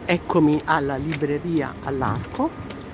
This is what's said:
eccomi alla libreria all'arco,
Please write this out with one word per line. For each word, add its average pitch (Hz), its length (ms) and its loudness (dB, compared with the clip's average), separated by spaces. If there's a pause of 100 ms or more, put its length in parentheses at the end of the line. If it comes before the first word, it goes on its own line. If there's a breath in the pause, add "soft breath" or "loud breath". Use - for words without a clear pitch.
eccomi 156 580 4
alla 143 320 2
libreria 147 800 -2 (100)
all'arco, 131 680 -2 (440)